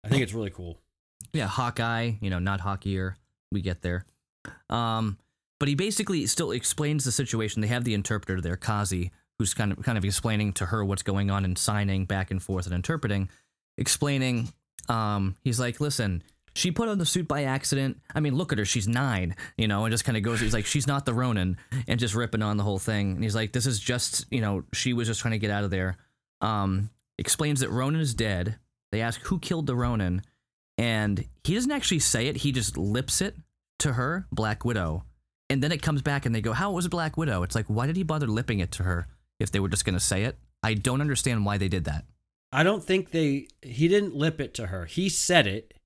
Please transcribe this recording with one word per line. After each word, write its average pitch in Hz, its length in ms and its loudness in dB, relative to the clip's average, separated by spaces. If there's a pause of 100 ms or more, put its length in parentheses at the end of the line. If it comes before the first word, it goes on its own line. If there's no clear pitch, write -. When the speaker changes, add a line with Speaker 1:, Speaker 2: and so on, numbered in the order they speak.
Speaker 1:
I 101 40 -10
think 135 140 6
it's 98 100 -2
really 107 180 -4
cool. 85 300 -12 (520)
Speaker 2:
Yeah, 139 140 0
Hawkeye, 117 720 0
you 101 100 -2
know, 90 80 0
not 98 220 0
Hawkeyer. 95 540 -2 (380)
We 101 80 0
get 87 220 -4
there. 90 220 0 (640)
Um, 113 500 0 (420)
but 143 80 2
he 143 60 2
basically 190 520 0
still 120 240 0
explains 147 540 -2
the 127 80 0
situation. 113 500 -2
They 107 60 0
have 123 160 0
the 113 100 0
interpreter 101 460 -2
there, 85 160 -2
Kazi, 95 560 -2 (260)
who's - 160 0
kind 107 180 0
of, - 120 -6
kind 113 120 0
of 92 80 0
explaining 104 500 0
to 92 120 -4
her 104 180 0
what's 98 180 0
going 98 280 0
on 98 140 2
and 92 120 0
signing 98 500 0
back 95 240 -2
and 95 120 -2
forth 92 240 -4
and 90 80 -4
interpreting, 98 540 0 (500)
explaining, 131 720 0 (360)
um, 104 540 0
he's 120 180 0
like, 120 200 -2
"Listen, 110 420 0 (320)
she - 180 0
put 233 160 0
on 208 100 0
the 170 80 0
suit 175 220 0
by 147 160 0
accident. 135 560 0 (140)
I - 60 0
mean, 147 140 2
look 160 180 0
at 123 60 2
her. 107 60 2
She's 101 240 0
nine, 117 480 2 (200)
you 110 120 2
know," 104 160 2
and 113 80 2
just 117 120 0
kinda 113 160 2
goes, 113 200 0
he's 110 120 2
like, 110 140 0
"She's 131 220 0
not 139 180 0
the 120 80 0
Ronin," 107 420 2 (300)
and 123 140 2
just 110 140 0
ripping 113 280 0
on 104 140 0
the 101 80 0
whole 101 160 0
thing. 101 320 0
And 92 100 -2
he's 107 120 0
like, 110 180 -2
"This 120 140 0
is 117 120 0
just, - 520 -2
you 117 100 0
know, 101 320 0
she - 200 0
was 117 140 0
just 113 140 -2
trying 113 120 0
to 110 60 0
get 104 140 0
out 101 120 0
of 95 60 0
there." 92 260 0 (440)
Um, 101 500 0 (280)
explains 147 420 0
that 131 100 0
Ronin 139 300 0
is 139 140 0
dead. 107 440 -2 (320)
They 104 100 -2
ask 113 220 -4
who 190 160 0
killed 165 300 -2
the 127 80 0
Ronin, 107 460 2 (540)
and 107 480 2 (200)
he 170 100 2
doesn't 247 160 0
actually 277 300 2
say 120 260 2
it. 147 120 -2
He 143 140 0
just 123 240 0
lips 104 460 0
it 196 140 -4 (420)
to 147 160 0
her, 151 380 0
Black 107 320 -2
Widow. 90 400 0 (440)
And 135 140 2
then 147 100 2
it 147 100 -2
comes 147 200 2
back 143 240 0
and 113 80 2
they 110 60 2
go, 110 140 0
"How 196 180 0
was 175 160 0
Black 160 280 -2
Widow?" 127 280 0
It's - 100 -4
like, 110 120 0
why 113 200 0
did 165 100 0
he 190 60 0
bother 151 240 0
lipping 110 320 0
it 87 140 0
to - 100 -4
her 87 240 0 (320)
if 107 140 -2
they 101 80 2
were 98 80 2
just - 160 0
gonna 90 160 2
say 98 240 2
it? 123 120 -4 (260)
I 110 120 2
don't 127 260 2
understand 127 460 0
why 101 120 2
they 98 100 2
did 90 160 0
that. 76 200 -4 (500)
Speaker 1:
I 139 100 4
don't 196 200 2
think 190 280 0
they, 143 360 0 (140)
he 135 260 2
didn't 202 260 2
lip 156 240 0
it - 160 -6
to 113 120 -6
her. 90 180 -6
He 180 240 0
said 170 380 4
it. 101 260 -4 (140)